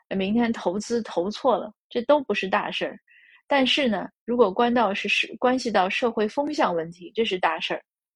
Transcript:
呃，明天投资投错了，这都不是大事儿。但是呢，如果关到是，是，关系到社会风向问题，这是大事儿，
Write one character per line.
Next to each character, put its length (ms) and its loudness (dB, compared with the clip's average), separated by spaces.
呃， 80 -4
明 180 0
天 180 2
投 260 -2
资 240 -2
投 280 -4
错 260 0
了， 160 -6
这 140 -4
都 200 4
不 120 -2
是 140 -2
大 220 -2
事 160 -6
儿。 120 -8
但 200 2
是 220 2
呢， 200 -2
如 120 -2
果 160 6
关 200 2
到 220 2
是， 140 -6
是， 280 -2
关 220 2
系 140 -4
到 160 4
社 220 0
会 180 0
风 240 -4
向 220 0
问 160 -4
题， 240 -16
这 100 0
是 140 -2
大 200 0
事 160 -4
儿， 80 -8